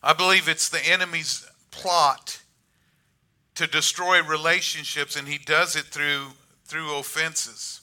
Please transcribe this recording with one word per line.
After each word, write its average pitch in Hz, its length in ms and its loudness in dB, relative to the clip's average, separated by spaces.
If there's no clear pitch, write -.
I 147 80 2
believe 180 380 4
it's 160 180 0
the 151 180 -2
enemy's 170 600 -2
plot 165 720 0
to 165 100 0
destroy 175 560 2
relationships, 156 920 -2
and 143 140 -8
he 147 80 -6
does 156 400 2
it 147 80 -6
through, 143 480 -4
through 151 320 -6
offenses. 156 840 -6